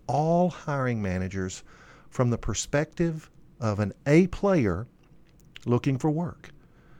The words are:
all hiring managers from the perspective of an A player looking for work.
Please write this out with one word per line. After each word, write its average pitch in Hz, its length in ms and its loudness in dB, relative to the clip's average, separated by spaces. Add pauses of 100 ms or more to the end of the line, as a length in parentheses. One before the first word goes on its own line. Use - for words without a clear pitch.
all 165 420 2
hiring 127 540 -2
managers 92 600 -4 (440)
from 123 220 0
the 117 80 -2
perspective 156 920 -4 (300)
of 107 200 0
an 98 120 0 (140)
A 165 220 6
player 123 580 0 (800)
looking 123 320 0
for 156 120 0
work. 156 400 -6 (500)